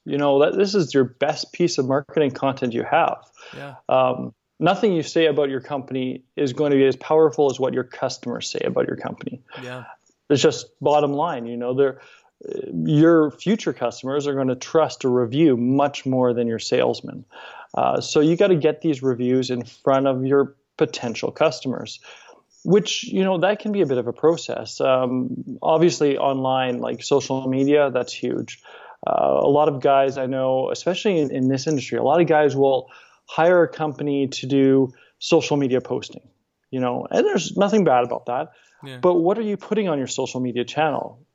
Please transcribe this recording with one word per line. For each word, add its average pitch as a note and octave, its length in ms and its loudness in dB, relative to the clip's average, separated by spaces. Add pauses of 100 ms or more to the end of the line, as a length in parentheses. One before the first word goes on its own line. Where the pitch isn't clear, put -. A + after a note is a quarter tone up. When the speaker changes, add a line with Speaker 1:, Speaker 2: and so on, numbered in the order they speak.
Speaker 1:
You C#3+ 140 -6
know, C#3+ 220 4
that, F3+ 180 2
this G3 180 0
is D#3+ 180 0
your C3+ 120 4
best - 480 -6
piece E3+ 240 0
of C3 100 -2
marketing C#3+ 440 0
content C3 420 -4
you A#2+ 100 -2
have. - 400 0 (320)
Speaker 2:
Yeah. C#3 200 -14 (120)
Speaker 1:
Um, B2+ 460 0 (260)
nothing F#3+ 340 2
you D#3 100 0
say E3 220 2
about D3 240 2
your C3 120 -4
company C3 600 -8 (120)
is C3+ 180 -2
going D3 180 0
to C#3 60 4
be C3+ 80 6
as C3 100 2
powerful D#3 540 2
as B2+ 100 -4
what B2+ 140 0
your B2+ 100 -4
customers B2 640 -8
say - 160 -8
about B2+ 220 0
your - 80 -4
company. - 460 -10 (200)
Speaker 2:
Yeah. B2+ 240 -12 (440)
Speaker 1:
It's C#3 120 4
just D3+ 260 0 (120)
bottom C#3+ 340 2
line, C#3+ 340 -4
you A#2+ 100 -8
know, A#2+ 160 -4
they're, C3 260 0 (480)
uh, - 120 -8 (260)
your D#3 460 6
future F3+ 420 -2
customers C3 540 -4
are C#3 80 -2
gonna C3 200 0
trust - 480 0
a C3 60 2
review B2 480 2
much C#3 480 0
more B2+ 280 2
than A#2 140 -2
your A2+ 120 -4
salesman. - 640 -2 (480)
Uh, C3 260 0
so C#3 200 0
you D#3+ 180 4
gotta F#3+ 180 4
get D3+ 260 0
these C#3+ 200 -2
reviews B2+ 480 0
in A#2+ 140 -4
front C3+ 440 0
of C3 180 0
your C3+ 300 2 (220)
potential A#2+ 540 -4
customers, - 680 -4 (640)
which, - 420 0
you G3 180 -2
know, F#3+ 160 0
that G3+ 200 0
can G#3+ 120 -6
be G3+ 100 0
a D#3+ 40 4
bit C3 120 -2
of A#2 100 -4
a A#2+ 60 -6
process. - 680 -2
Um, B2+ 800 -2
obviously D#3+ 560 2
online, C3 640 -2
like, A#2+ 240 -6
social C3+ 440 0
media, C#3 440 2
that's B2 220 -4
huge. - 480 -6 (440)
Uh, C2+ 360 2
a - 80 4
lot D3 180 4
of C#3 140 -2
guys C#3 360 2
I C3 80 -4
know, C3 460 -2
especially F#3 480 -2
in, C#3 120 0
in C3 180 0
this C3+ 180 -2
industry, C3 300 -4
a A#2 60 -2
lot D3+ 180 4
of E3+ 60 4
guys D3+ 280 4
will C3+ 340 2 (360)
hire E3+ 380 4
a E3+ 60 2
company C#3+ 580 -4
to C3+ 180 -10
do C3+ 480 4 (260)
social - 360 0
media C3 240 0
posting, - 480 -10 (440)
you C3 100 -6
know, B2 280 -4
and A#3+ 160 2
there's F#4+ 300 -2
nothing G3 300 2
bad B2+ 180 4
about A#2+ 220 -6
that. C3 260 -6 (340)
Speaker 2:
Yeah. C3 120 -12
Speaker 1:
But F3+ 180 2
what F3+ 220 2
are A#3 60 -6
you G#3 120 -2
putting G3+ 320 -4
on D3+ 100 0
your B2+ 100 -4
social C3 340 -6
media A#2+ 240 -4
channel? - 680 -4